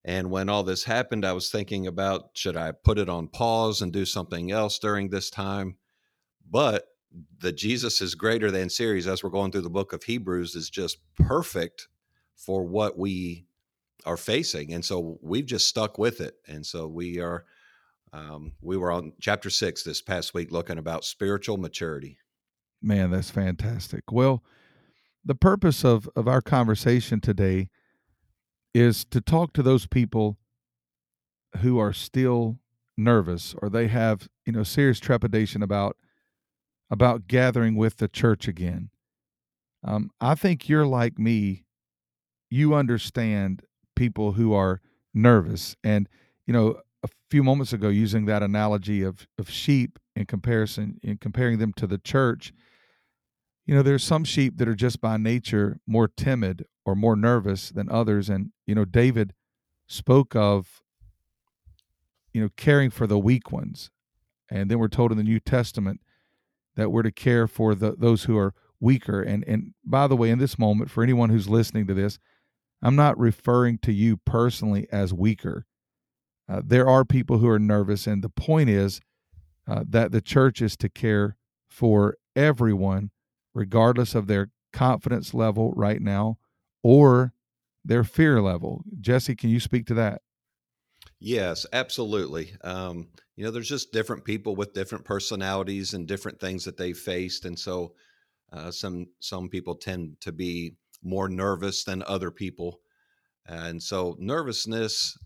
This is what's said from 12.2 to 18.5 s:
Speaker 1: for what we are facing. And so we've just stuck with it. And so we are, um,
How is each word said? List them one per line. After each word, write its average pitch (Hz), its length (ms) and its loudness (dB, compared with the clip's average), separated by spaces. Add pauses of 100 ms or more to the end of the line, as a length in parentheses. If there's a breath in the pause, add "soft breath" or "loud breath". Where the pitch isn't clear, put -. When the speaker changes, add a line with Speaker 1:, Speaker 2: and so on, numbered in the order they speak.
Speaker 1:
for 95 280 -6
what 98 340 -4
we 90 480 -6 (600)
are 85 120 -6
facing. 92 560 -6
And 85 100 -8
so 85 380 -8
we've 104 240 -4
just 123 240 -2
stuck 107 280 -4
with 117 220 -2
it. - 160 -12 (120)
And 76 180 -14
so 82 220 -10
we 87 320 -8
are, 85 260 -8 (640 soft breath)
um, 76 500 -16